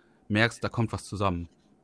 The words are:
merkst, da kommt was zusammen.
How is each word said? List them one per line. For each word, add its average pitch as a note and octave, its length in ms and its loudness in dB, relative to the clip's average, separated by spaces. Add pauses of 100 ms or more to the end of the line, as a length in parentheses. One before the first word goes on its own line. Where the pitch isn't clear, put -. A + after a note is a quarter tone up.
(280)
merkst, A2 340 2
da G#2 60 -2
kommt A2+ 240 0
was G2+ 140 -6
zusammen. F#2 420 -2 (360)